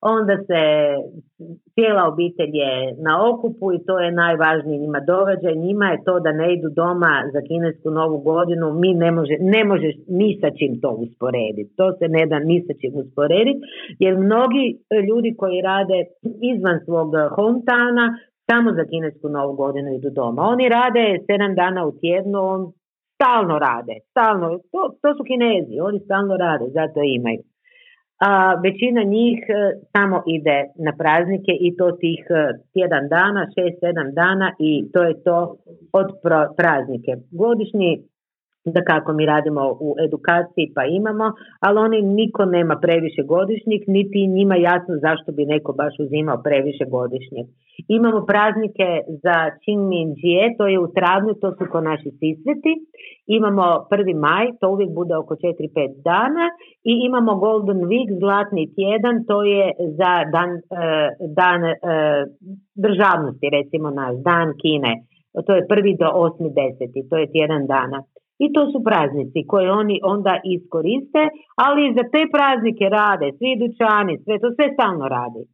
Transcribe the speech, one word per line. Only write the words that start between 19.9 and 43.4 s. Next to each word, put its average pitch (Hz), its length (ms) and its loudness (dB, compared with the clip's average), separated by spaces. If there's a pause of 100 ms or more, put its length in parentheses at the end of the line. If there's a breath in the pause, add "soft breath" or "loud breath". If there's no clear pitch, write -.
idu 135 160 -6
doma. 127 320 -2
Oni 247 260 2
rade 233 360 2 (220)
sedam 202 280 0
dana 180 320 0
u 147 60 -2
tjednu, 190 500 -2 (720)
stalno 220 440 2
rade, 120 360 -2 (160)
stalno. 214 360 2 (260)
To, 370 80 -4 (220)
to 294 120 4
su 294 100 -8
Kinezi, 220 560 0
oni 202 200 -2
stalno 196 360 -2
rade, 160 300 0 (120)
zato 156 240 -2
imaju. 123 400 -2 (800 soft breath)
A 190 340 4
većina 202 480 0
njih, 226 360 2 (100)
e, 214 60 0 (380)
samo 196 340 2
ide 151 320 0 (280)
na 147 100 -2
praznike 175 640 0
i 175 160 0
to 180 160 2
tih, 170 280 -4 (100)
e, 175 40 2 (380)
tjedan 170 360 0
dana, 190 340 2 (120)
šest, 180 260 -2
sedam 170 340 -2
dana 185 340 2 (100)
i 156 120 2 (220)
to 180 100 4
je 170 200 0
to 175 340 0 (360)
od 190 160 2 (140)
pro-, 156 340 2
praznike. 139 560 0 (180)
Godišnji, 208 600 0 (760)
dakako, 165 460 0
mi 156 140 0
radimo 151 360 0 (180)
u 147 140 -4 (100)
edukaciji 170 720 -2
pa 143 100 -2
imamo, 208 420 -2 (340 loud breath)
ali 202 180 2
oni, 220 240 2
niko 202 420 0
nema 175 320 0
previše 165 460 0
godišnjih, 196 640 -2